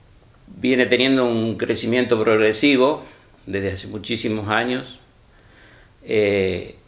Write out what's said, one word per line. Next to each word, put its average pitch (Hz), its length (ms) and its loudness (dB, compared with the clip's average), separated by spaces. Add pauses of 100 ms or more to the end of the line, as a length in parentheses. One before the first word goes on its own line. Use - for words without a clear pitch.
(480)
viene 127 380 0
teniendo 127 400 2
un 113 300 -2
crecimiento 113 640 0
progresivo 123 840 2 (400)
desde 98 260 -4
hace 92 160 -12
muchísimos 107 640 -6
años, 123 500 -4 (1040)
eh, 98 720 0 (120)